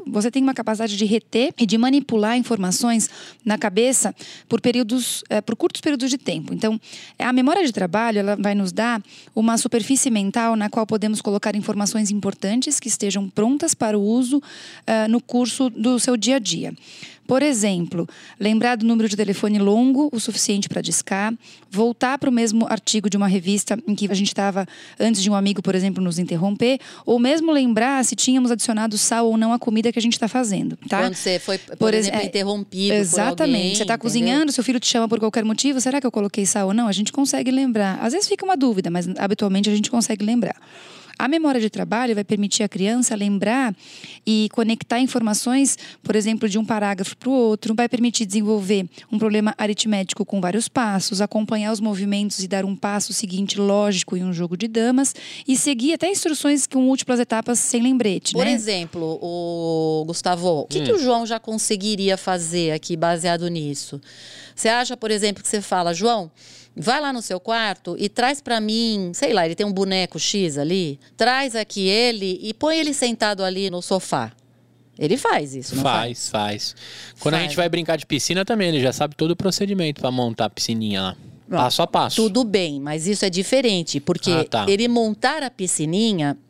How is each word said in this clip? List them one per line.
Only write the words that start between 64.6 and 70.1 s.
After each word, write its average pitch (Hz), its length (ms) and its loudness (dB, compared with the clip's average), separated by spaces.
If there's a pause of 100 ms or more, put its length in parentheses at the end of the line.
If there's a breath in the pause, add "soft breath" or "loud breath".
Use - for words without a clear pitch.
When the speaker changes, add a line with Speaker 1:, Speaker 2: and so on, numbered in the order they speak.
Speaker 2:
acha, 240 260 0
por 220 160 -4
exemplo, 208 320 -2
que - 60 -4
você 208 120 -2
fala, 180 320 0
"João, 196 380 0 (440 loud breath)
vai 247 260 0
lá 285 100 -2
no 247 100 -4
seu 185 200 -6
quarto 220 580 -2
e 202 80 -2
traz 262 340 0
pra 226 200 -2
mim", 214 520 -2
sei 277 200 0
lá, 180 120 4
ele 165 100 -2
tem 208 100 -2
um 202 60 -2
boneco 190 480 -2